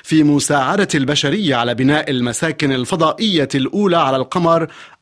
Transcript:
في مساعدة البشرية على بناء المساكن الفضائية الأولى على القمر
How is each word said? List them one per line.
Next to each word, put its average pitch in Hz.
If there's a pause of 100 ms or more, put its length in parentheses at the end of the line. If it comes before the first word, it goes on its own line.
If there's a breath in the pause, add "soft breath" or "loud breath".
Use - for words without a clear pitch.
في 156
مساعدة 147
البشرية 143
على 120
بناء 139
المساكن 135
الفضائية 156
الأولى 175
على 135
القمر 165 (340 loud breath)